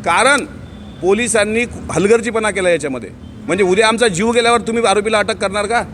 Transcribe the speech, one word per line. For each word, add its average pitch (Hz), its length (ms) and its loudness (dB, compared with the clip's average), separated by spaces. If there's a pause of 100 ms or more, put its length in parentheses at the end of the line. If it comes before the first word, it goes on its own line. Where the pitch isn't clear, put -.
कारण 208 400 2 (580)
पोलिसांनी 214 600 2 (280)
हलगर्जीपणा 220 580 2
केला 185 200 0
याच्यामध्ये. 135 400 -2 (360)
म्हणजे 185 180 2
उद्या 190 240 4
आमचा 226 200 2
जीव 208 240 0
गेल्यावर 233 280 4
तुम्ही 226 240 -2
आरोपीला 214 340 2
अटक 208 180 -2
करणार 202 300 -2
का? 226 160 -2 (120)